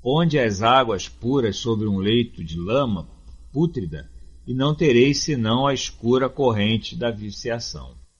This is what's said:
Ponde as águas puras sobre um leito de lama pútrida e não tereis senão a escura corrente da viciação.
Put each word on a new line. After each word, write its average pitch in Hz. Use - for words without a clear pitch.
Ponde 151
as 107
águas 117
puras 117
sobre 110
um 98
leito 107
de 82
lama 104
pútrida 165
e 123
não 139
tereis 139
senão 123
a 139
escura 127
corrente 113
da 117
viciação. 104